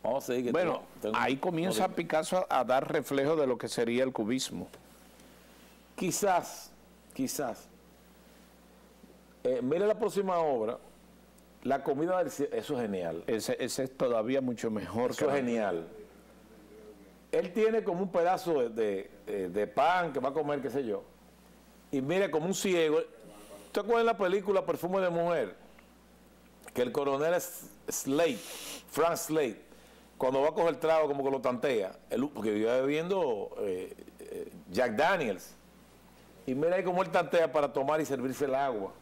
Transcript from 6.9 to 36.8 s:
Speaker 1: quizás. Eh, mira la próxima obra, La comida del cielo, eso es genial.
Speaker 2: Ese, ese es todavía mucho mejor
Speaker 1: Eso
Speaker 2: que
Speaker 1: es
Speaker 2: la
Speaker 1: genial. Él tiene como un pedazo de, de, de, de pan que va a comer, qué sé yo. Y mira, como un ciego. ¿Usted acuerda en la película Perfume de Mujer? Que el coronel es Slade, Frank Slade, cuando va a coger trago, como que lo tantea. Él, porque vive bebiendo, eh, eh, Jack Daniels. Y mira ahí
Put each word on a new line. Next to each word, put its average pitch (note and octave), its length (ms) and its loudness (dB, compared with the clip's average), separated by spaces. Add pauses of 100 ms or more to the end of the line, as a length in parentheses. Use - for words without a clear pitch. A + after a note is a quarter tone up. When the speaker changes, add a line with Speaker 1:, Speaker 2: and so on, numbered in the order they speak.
Speaker 1:
quizás. B2+ 560 -4 (1700)
Eh, B2 180 0
mira D#3 260 0
la G#3+ 120 2
próxima F#3+ 400 0
obra, B2 400 0 (840)
La C3+ 180 0
comida D#3+ 360 0
del E3 120 0
cielo, - 240 -4
eso A#2 200 -4
es B2 60 -2
genial. F2+ 460 -4
Speaker 2:
Ese, A#2 320 -2
ese C3 260 -4
es C3 120 -8
todavía A#2+ 440 2
mucho A#2+ 300 -2
mejor G#2 400 -2
Speaker 1:
Eso A#2 80 -6
Speaker 2:
que - 60 0
Speaker 1:
es C#3+ 60 4
Speaker 2:
la C#3 60 0
Speaker 1:
genial. G#2+ 520 0 (1400)
Él - 200 0
tiene A3 320 4
como F3+ 180 0
un F#3+ 80 -2
pedazo E3+ 500 2
de, A#2 100 2
de, G#2+ 400 -2 (160)
de, F#2+ 240 -2
de G2+ 160 2
pan E3 460 2
que C#3 80 -2
va C3 100 -2
a - 20 -10
comer, D3 300 -2
qué C3 80 -4
sé C3+ 140 -2
yo. G#2 180 -4 (880)
Y C#3 100 0
mira, F3 300 0
como D#3 160 0
un F#3+ 80 0
ciego. E3 440 2 (680)
¿Usted - 140 -4
acuerda A#3 200 2
en A#3 60 4
la A3+ 100 2
película F#3+ 480 2
Perfume F3 360 -2
de F3+ 100 2
Mujer? E3+ 460 0 (1160)
Que B2 100 -2
el B2 100 -2
coronel C#3+ 420 2
es - 340 -6 (200)
Slade, D#3 500 0 (500)
Frank D#3+ 280 2
Slade, C#3+ 440 0 (560)
cuando C3+ 240 2
va D3 80 4
a D#3+ 40 0
coger E3+ 240 2
trago, D#3+ 320 4
como C#3 160 0
que C3 60 2
lo C3+ 100 0
tantea. A#2+ 580 0 (100)
Él, B2+ 240 -2
porque G#2+ 200 -2
vive A2 280 2
bebiendo, D3+ 800 0
eh, F#2+ 360 -4 (260)
eh, - 320 -12 (180)
Jack A#2 240 0
Daniels. C#3 600 0 (920)
Y C3 80 -2
mira E3 220 2
ahí F#3+ 80 0